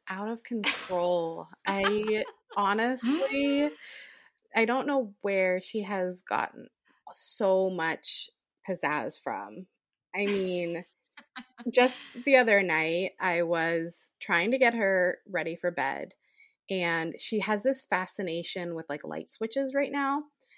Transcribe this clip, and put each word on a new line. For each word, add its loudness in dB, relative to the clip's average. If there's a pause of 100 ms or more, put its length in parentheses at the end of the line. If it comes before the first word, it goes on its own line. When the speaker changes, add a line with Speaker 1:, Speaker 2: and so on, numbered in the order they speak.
Speaker 1:
out -8
of -8
control. -2 (100)
Speaker 2:
<laughs> -20
Speaker 1:
I 0 (320)
honestly, 2 (840)
I 4
don't 0
know 0
where 2
she -6
has -4
gotten -4 (460)
so 2
much -4 (380)
pizzazz -2
from. -8 (480)
I -2
mean, -2
Speaker 2:
<laughs> -12
Speaker 1:
just 2
the 8
other 6
night, 0
I 2
was -2 (100)
trying 2
to 2
get 6
her 4 (100)
ready -4
for -2
bed, -4 (540)
and -2
she -2
has 0
this 0
fascination -4
with, -8
like, -8
light -8
switches -4
right 0
now. -2 (340)